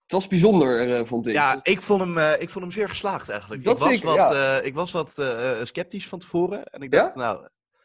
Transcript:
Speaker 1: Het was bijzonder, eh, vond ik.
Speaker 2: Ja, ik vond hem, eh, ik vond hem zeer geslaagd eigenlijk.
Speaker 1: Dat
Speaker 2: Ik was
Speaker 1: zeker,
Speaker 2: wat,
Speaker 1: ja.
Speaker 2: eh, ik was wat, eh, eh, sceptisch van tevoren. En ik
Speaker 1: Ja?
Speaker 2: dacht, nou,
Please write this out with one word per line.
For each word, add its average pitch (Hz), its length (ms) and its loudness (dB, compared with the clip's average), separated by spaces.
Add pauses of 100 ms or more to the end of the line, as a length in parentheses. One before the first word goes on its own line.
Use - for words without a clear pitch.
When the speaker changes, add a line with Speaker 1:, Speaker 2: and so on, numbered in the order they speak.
Speaker 1:
Het - 100 -12
was 190 160 0
bijzonder, 139 680 4
eh, 120 100 0
vond 120 220 -4
ik. 110 60 -2
Speaker 2:
Ja, 135 300 2
ik 185 180 0
vond 202 200 2
hem, 175 160 -2
eh, 151 240 2
ik 170 80 -8
vond 185 140 -10
hem 175 100 -10
zeer 202 160 -4
geslaagd - 400 -6
eigenlijk. 107 340 -10
Speaker 1:
Dat 240 140 2
Speaker 2:
Ik 139 60 -2
was 175 80 4
Speaker 1:
zeker, 202 160 0
Speaker 2:
wat, 160 100 2
Speaker 1:
ja. 135 420 4
Speaker 2:
eh, 123 60 -4
ik 135 100 -6
was 170 160 -4
wat, 160 280 -6
eh, 127 400 -2
eh, 123 60 -6
sceptisch 180 420 -10
van 175 120 -12
tevoren. 185 460 -2
En - 160 -18
ik 131 120 -2
Speaker 1:
Ja? 175 100 6
Speaker 2:
dacht, 370 120 -4
nou, 117 320 -4 (380)